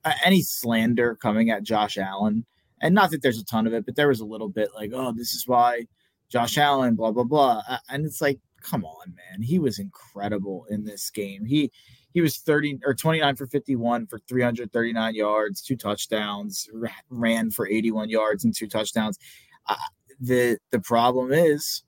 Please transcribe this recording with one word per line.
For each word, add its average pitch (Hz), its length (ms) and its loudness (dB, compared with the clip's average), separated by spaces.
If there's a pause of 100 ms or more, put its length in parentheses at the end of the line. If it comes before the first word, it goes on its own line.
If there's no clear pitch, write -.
uh, 156 80 0 (120)
any 185 160 6
slander 117 760 0
coming 113 340 2
at 104 140 -2
Josh 107 340 0
Allen, 101 480 -2 (340)
and 165 140 2
not 196 160 4
that 151 120 -4
there's 113 180 2
a 98 40 -14
ton 113 220 0
of 113 80 0
it, 113 100 -2
but 123 120 -8
there 147 100 4
was 123 140 4
a 110 40 -8
little 110 240 -8
bit 104 240 -2
like, 107 220 -10
"Oh, 127 160 -4
this 117 240 -6
is - 140 -8
why 120 400 4 (400)
Josh 120 300 0
Allen, 135 360 4
blah, 110 160 0
blah, 120 140 0
blah." 127 440 4
Uh, 127 100 -4 (100)
and 143 180 -4
it's - 140 -8
like, 143 180 2 (220)
come 120 220 -4
on, 85 320 -16
man. 92 280 -12
He 151 160 0
was 120 200 0
incredible 98 920 -8
in 107 140 -4
this 104 260 -10
game. 98 340 -8
He, 139 260 0 (440)
he 175 80 2
was 151 160 0
thirty 147 480 0
or 135 80 2
twenty-nine 156 420 2
for 139 100 -8
fifty-one 120 600 -2
for 113 140 -12
three 127 220 -2
hundred 120 300 -2
thirty-nine 113 420 -2
yards, 107 460 0
two 131 160 -4
touchdowns, 104 960 -4
ra-, 113 160 -8 (220)
ran 113 400 0
for 104 180 -4
eighty-one 110 400 0
yards 107 340 0
and 113 140 2
two 110 100 -6
touchdowns. 107 520 -4 (480)
Uh, 104 100 -2 (420)
the, 123 400 2 (120)
the 117 100 0
problem 123 500 2
is 151 580 2